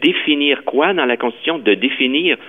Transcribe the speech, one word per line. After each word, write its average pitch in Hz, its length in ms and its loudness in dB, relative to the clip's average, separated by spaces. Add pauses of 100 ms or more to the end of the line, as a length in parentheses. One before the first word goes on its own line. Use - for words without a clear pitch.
définir 143 640 0
quoi 151 300 0
dans 160 120 0
la 175 120 0
Constitution ? 143 400 -4
De 107 160 2
définir 135 640 0 (120)